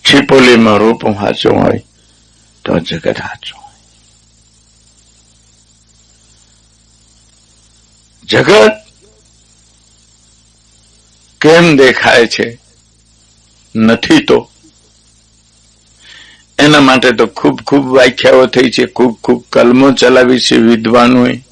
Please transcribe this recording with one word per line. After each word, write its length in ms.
છીપોલીમાં 720
રૂપ 380
હાચું 460
હોય 180
તો 100
આ 40
જગત 400
હાચું 400
હોય. 160
જગત 460
કેમ 360
દેખાય 500
છે? 320
નથી 500
તો. 260
એના 220
માટે 320
તો 140
ખૂબ 360
ખૂબ 300
વ્યાખ્યાઓ 540
થઈ 240
છે, 160
ખૂબ 360
ખૂબ 280
કલમો 420
ચલાવી 480
છે 160
વિદ્વાનોએ. 960